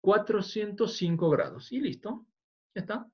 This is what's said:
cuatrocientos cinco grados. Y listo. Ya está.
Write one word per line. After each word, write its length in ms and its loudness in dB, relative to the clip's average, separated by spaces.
cuatrocientos 920 0
cinco 340 2
grados. 420 0
Y 100 -4
listo. 460 -6
Ya 80 -8
está. 320 -8